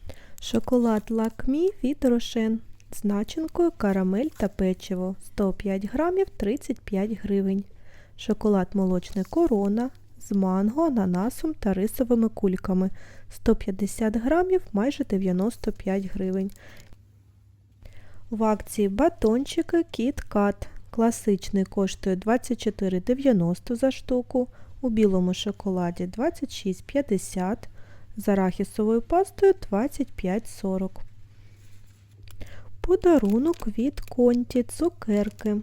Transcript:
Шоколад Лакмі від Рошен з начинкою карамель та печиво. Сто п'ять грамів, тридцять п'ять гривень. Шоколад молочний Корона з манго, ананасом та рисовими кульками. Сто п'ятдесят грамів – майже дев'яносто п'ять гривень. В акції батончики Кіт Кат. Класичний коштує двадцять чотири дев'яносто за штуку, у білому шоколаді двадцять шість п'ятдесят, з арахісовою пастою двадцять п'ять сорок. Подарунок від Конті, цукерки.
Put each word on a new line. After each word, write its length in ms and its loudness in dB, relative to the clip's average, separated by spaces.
Шоколад 680 2
Лакмі 600 0
від 200 -2
Рошен 560 2
з 120 -8
начинкою 680 0
карамель 580 0
та 100 0
печиво. 760 -2
Сто 280 0
п'ять 400 -2
грамів, 340 2
тридцять 440 -2
п'ять 420 -2
гривень. 420 0
Шоколад 580 2
молочний 500 0
Корона 640 2
з 120 -8
манго, 540 2
ананасом 680 0
та 200 0
рисовими 540 2
кульками. 600 0
Сто 260 2
п'ятдесят 600 -2
грамів – 460 2
майже 320 0
дев'яносто 680 0
п'ять 420 -2
гривень. 360 -2
В 140 0
акції 440 2
батончики 1000 2
Кіт 300 -2
Кат. 480 0
Класичний 760 0
коштує 520 -2
двадцять 460 -2
чотири 380 -2
дев'яносто 760 2
за 140 2
штуку, 580 -2
у 80 -2
білому 460 4
шоколаді 720 -4
двадцять 460 -4
шість 320 -6
п'ятдесят, 840 -2
з 120 -2
арахісовою 760 2
пастою 520 4
двадцять 440 -2
п'ять 340 -2
сорок. 540 -4
Подарунок 960 4
від 220 -2
Конті, 600 2
цукерки. 1000 -2